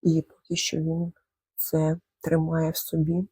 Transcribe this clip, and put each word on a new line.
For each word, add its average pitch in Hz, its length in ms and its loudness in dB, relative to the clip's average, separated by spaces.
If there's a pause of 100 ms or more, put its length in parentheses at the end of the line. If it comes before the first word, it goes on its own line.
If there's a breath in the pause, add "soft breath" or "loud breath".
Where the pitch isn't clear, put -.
І 160 200 4
поки - 340 -8
що - 220 -2
він 165 360 -2 (420)
це 156 440 0 (220)
тримає 160 500 0
в 165 60 -6
собі. 165 540 0